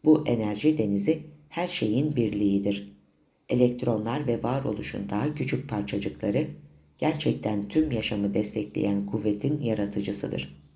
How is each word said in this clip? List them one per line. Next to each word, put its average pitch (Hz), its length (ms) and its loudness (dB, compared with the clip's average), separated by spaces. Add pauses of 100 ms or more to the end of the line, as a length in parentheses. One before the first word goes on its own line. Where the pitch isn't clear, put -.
Bu 151 240 6
enerji 113 500 2
denizi 101 440 2 (260)
her 175 200 -4
şeyin 131 480 0
birliğidir. 101 760 0 (560)
Elektronlar 123 800 2
ve 117 160 0
varoluşun 107 640 -4
daha 120 260 -2
küçük 127 340 -4
parçacıkları 101 800 -2 (520)
gerçekten 110 720 0
tüm 156 240 2
yaşamı 101 420 0
destekleyen 101 720 0
kuvvetin 107 560 0
yaratıcısıdır. 104 1000 -2 (140)